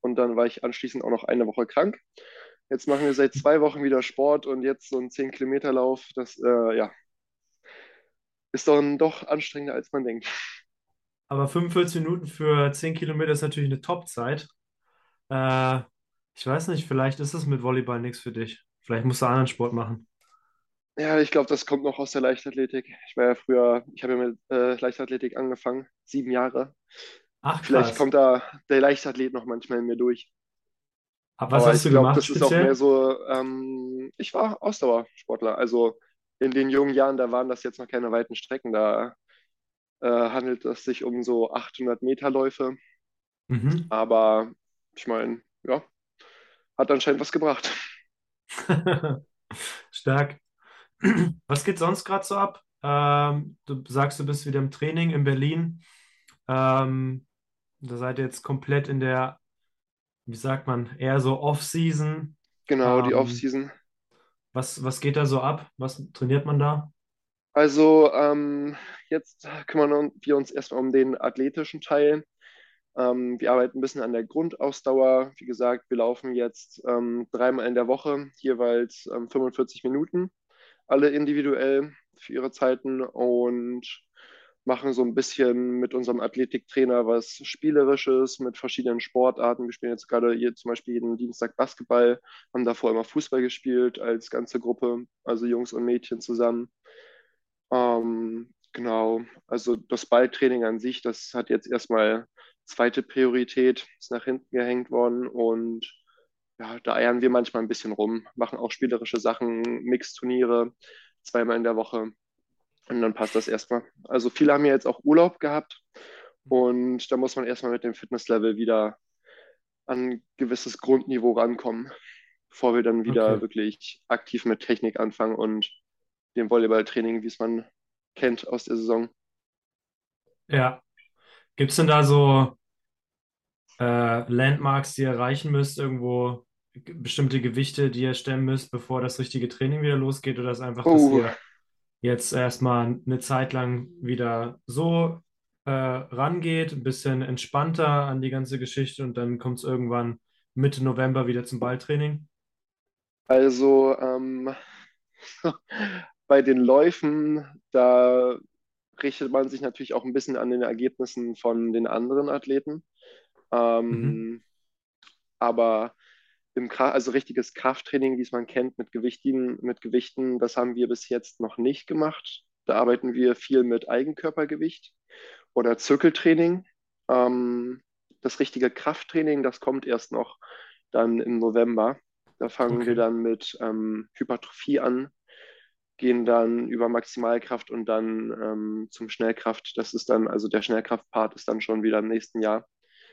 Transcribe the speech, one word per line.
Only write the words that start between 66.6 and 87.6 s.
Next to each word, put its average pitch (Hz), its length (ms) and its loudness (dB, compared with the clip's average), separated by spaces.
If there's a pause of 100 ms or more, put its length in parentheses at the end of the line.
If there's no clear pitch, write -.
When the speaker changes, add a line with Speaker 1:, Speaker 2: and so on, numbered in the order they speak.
Speaker 2:
da? 151 320 -2 (600)
Speaker 1:
Also, 151 600 8
ähm, 147 640 0 (320)
jetzt - 400 -6 (180)
kümmern 147 540 2
wir 143 160 2
uns 135 160 -2
erstmal 135 260 -6
um 131 140 0
den 135 280 4
athletischen 139 600 -4
Teil. 147 440 2 (720)
Ähm, 123 440 -2
wir 113 100 2
arbeiten 127 280 2
ein - 20 -6
bisschen 131 220 -4
an 117 100 -4
der 117 100 -2
Grundausdauer. 135 1160 0
Wie - 80 -18
gesagt, 123 440 -2
wir 127 60 0
laufen 123 400 -2
jetzt, - 500 -6
ähm, 120 460 -2
dreimal 123 340 0
in 123 80 -2
der 120 140 0
Woche, 139 500 -2
jeweils, 120 720 -2
ähm, 117 160 -8
fünfundvierzig 127 540 -2
Minuten, 160 480 -2 (560)
alle 139 240 4
individuell 143 800 0 (260)
für - 160 -14
ihre 131 180 -4
Zeiten 131 500 -2
und 123 1000 -2 (640)
machen 131 280 -2
so 123 100 0
ein 120 120 0
bisschen 123 640 0
mit 123 140 -2
unserem 123 260 -2
Athletiktrainer 123 840 0
was 117 360 -2
Spielerisches 135 960 2